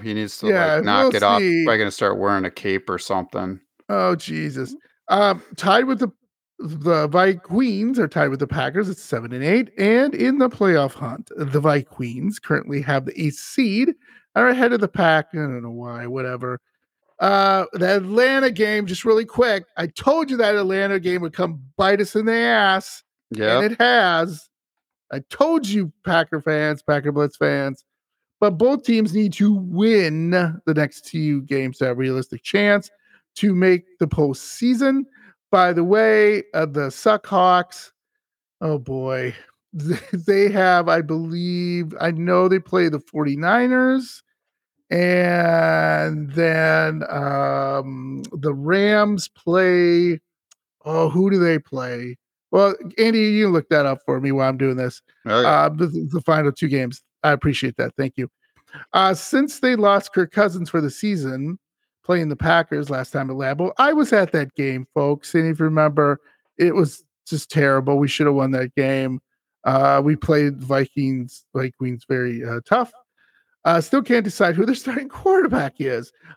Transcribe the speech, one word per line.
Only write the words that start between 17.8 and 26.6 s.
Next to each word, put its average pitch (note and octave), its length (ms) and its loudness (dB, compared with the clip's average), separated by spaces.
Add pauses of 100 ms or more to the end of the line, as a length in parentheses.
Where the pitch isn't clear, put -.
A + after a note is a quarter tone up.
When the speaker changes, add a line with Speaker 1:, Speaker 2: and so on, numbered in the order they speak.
Speaker 2:
Atlanta B3 560 0
game, G#3+ 340 -2
just F3 180 -8
really A3+ 220 4
quick. A3 380 0 (120)
I E3 120 -4
told D4 420 0
you C4 60 -4
that G#3+ 180 2
Atlanta G3 460 0
game F3+ 220 -2
would D#3+ 120 -6
come E3+ 260 -4 (160)
bite G3 240 2
us - 140 -4
in A3 120 0
the A3+ 60 2
ass. G#3+ 680 0 (300)
Speaker 1:
Yep. A2 320 2
Speaker 2:
And G#3+ 80 -2
it - 80 -2
has. F#3 640 2 (680)
I C3+ 60 -8 (100)
told D#4 380 0
you, G3 260 -2 (120)
Packer E3 360 -2
fans, D3+ 420 -2